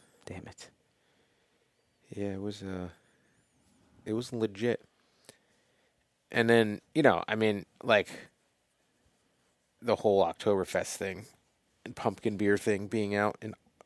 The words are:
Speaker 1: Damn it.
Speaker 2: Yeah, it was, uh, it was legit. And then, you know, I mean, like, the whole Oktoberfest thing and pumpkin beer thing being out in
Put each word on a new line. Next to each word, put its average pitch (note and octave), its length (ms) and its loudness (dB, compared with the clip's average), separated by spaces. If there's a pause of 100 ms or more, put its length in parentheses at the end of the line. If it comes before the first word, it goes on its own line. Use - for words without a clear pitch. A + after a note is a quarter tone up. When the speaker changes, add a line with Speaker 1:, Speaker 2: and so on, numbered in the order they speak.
(260)
Speaker 1:
Damn F#2 220 -14
it. - 220 -20 (1400)
Speaker 2:
Yeah, G2+ 240 -6
it F#2+ 80 -8
was, G2+ 220 -10
uh, F#2 260 -10 (1160)
it G#2+ 80 -4
was A#2+ 200 -6
legit. A2 480 -2 (1500)
And A#2 200 2
then, A2 320 4 (120)
you D#3 80 2
know, G2 280 6
I A2 60 -2
mean, G#2+ 300 0 (160)
like, A2 280 4 (1700)
the A#2 140 2
whole G2 300 4
Oktoberfest F#2+ 720 -2
thing G2 280 -8 (600)
and A#2+ 100 -14
pumpkin G#2 400 -4
beer G2+ 220 2
thing G2+ 300 -2
being G#2 280 -2
out G#2 260 0
in G#2+ 120 -10 (320)